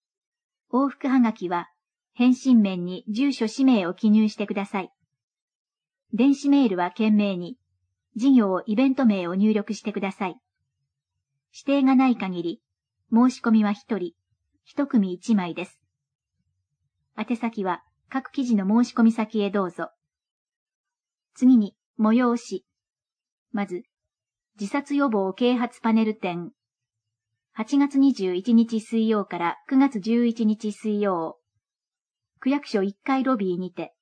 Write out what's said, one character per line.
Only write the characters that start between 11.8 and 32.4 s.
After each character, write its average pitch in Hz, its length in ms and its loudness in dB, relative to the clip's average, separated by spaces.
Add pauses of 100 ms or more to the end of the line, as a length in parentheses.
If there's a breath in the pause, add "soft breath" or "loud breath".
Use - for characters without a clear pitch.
定 - 20 0
が 262 140 4
な 262 120 4
い 240 80 2
限 180 260 -6
り、 170 200 -8 (500)
申 233 180 4
し - 120 -8
込 240 80 0
み 220 140 4
は 208 80 0
一 202 260 -8
人、 175 140 -8 (520)
一 - 220 -6
組 196 260 0
一 180 220 -4
枚 180 180 -2
で 175 140 -10
す。 - 160 -20 (1300)
宛 226 220 -6
先 220 260 -6
は、 180 200 -6 (320)
各 254 160 -8
記 277 140 -6
事 240 120 0
の 190 100 0
申 226 200 2
し - 80 -10
込 233 100 2
み 226 80 6
先 220 280 -6
へ 202 80 -2
ど 196 160 -2
う 180 60 -6
ぞ。 165 180 -12 (1500)
次 254 220 6
に、 208 180 0 (240)
催 233 380 2
し。 - 300 -10 (840)
ま 202 120 -4
ず、 180 200 -10 (760)
自 196 100 -8
殺 285 240 -6
予 285 140 0
防 196 240 -2
啓 247 240 0
発 240 240 -6
パ 226 140 0
ネ 226 100 2
ル 220 100 -2
展。 175 380 -8 (1000)
八 220 240 -2
月 277 200 2
二 269 140 6
十 190 220 -4
一 196 180 -2
日 226 300 2
水 220 260 0
曜 214 160 0
か 175 140 -8
ら 170 180 -2 (100)
九 269 120 0
月 269 200 2
十 233 280 0
一 233 180 -2
日 214 280 -2
水 208 280 -4
曜。 175 380 -4 (1000)
区 254 120 -2